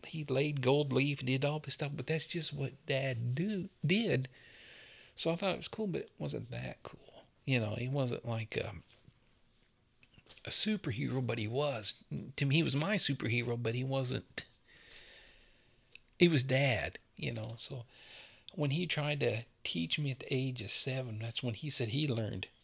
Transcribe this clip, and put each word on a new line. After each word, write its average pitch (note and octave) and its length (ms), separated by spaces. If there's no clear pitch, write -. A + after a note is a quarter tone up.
he D#3 240
laid C#3 340
gold C#3 300
leaf C3+ 280
and B2+ 80
did C3 180
all D3+ 140
this - 160
stuff, C#3+ 200
but - 120
that's D#3+ 200
just E3 260
what C#3 200
Dad B2+ 480
do, G3 340
did. D#3 420
So - 160
I E3 40
thought F#3 180
it D#3+ 40
was - 100
cool, G#3+ 200
but E3+ 140
it - 160
wasn't B2 340
that - 320
cool. - 160
You C3 140
know, G#2 160
he A#2+ 120
wasn't C3 400
like, A2 360
um, - 200
a - 40
superhero, C3 760
but A#2 140
he G#2 80
was. B2+ 480
To C#3+ 100
me, C#3 100
he E3 80
was C3 120
my F3 220
superhero, A#2+ 640
but A#2 140
he B2 80
wasn't. C3 640
He F3 100
was D3+ 160
Dad, B2+ 560
you C#3 180
know. A2+ 240
So B2+ 280
when D3 160
he E3+ 160
tried D3 340
to A#2 220
teach E3 360
me C#3+ 120
at B2+ 80
the - 140
age C3 280
of B2 100
seven, B2+ 480
that's A#2 240
when A#2+ 100
he D3 160
said A#2 200
he C#3+ 180
learned A2 400